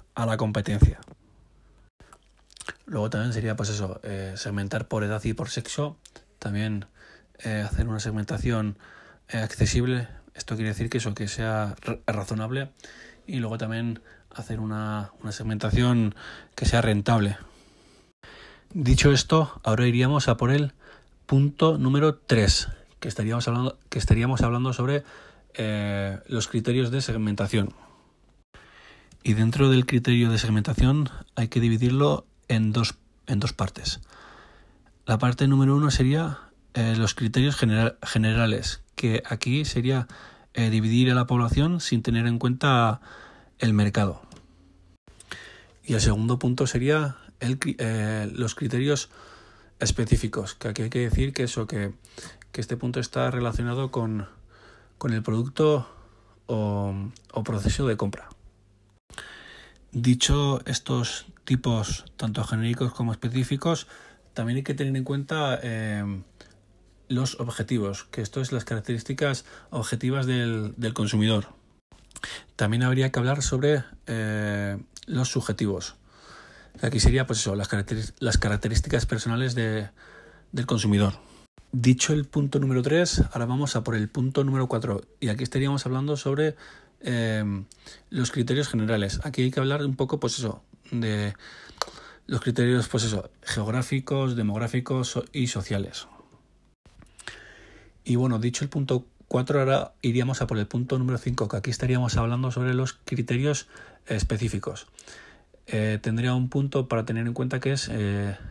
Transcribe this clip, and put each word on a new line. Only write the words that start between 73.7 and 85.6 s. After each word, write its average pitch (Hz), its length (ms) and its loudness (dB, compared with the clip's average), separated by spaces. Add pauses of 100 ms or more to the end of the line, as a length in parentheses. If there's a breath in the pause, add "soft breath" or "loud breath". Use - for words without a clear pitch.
eh, 104 720 -2 (280)
los 127 240 -2
subjetivos, 101 680 -4 (840 loud breath)
que 123 80 -2
aquí 120 120 0
sería, 131 280 6
pues 113 120 -2
eso, 101 160 -2
las 101 140 -2
caracteris-, 104 500 -4
las 113 180 2
características 110 680 0
personales 120 500 -2
de, 110 340 -2 (600 loud breath)
del 127 140 -4
consumidor. 104 480 4 (580 loud breath)
Dicho 127 420 4
el 147 120 0
punto 143 340 0
número 131 220 2
tres, 160 500 4
ahora 120 140 -2
vamos 139 300 -2
a 117 80 -2
por 113 120 -2
el 107 140 0
punto 131 340 0
número 131 240 0
cuatro, 107 340 -2 (180)
y 117 100 -2
aquí 113 140 -2
estaríamos 135 420 0